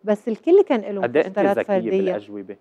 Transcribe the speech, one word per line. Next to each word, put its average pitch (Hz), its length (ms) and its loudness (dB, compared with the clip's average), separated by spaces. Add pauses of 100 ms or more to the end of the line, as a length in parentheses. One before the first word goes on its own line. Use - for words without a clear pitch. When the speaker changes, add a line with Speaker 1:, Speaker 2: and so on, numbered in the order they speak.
Speaker 1:
بس 208 240 -2
الكل 330 340 4
كان 254 180 0
لهم 202 220 -8
Speaker 2:
قد 123 140 -2
إيه 151 100 2
أنت 190 120 -6
Speaker 1:
بوسترات 196 200 2
Speaker 2:
ذكية 151 160 -2
Speaker 1:
فردية. 214 160 -2
Speaker 2:
بالأجوبة. 185 720 -4